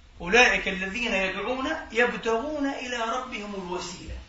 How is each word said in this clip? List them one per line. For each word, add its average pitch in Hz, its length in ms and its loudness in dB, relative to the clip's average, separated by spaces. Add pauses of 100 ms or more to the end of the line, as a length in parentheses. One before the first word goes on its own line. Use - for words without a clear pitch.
(200)
"أولئك 196 480 6
الذين 196 460 -2
يدعون 202 540 0 (240)
يبتغون 240 720 2
إلى 254 300 -4
ربهم 226 580 -4
الوسيلة 180 600 -6 (140)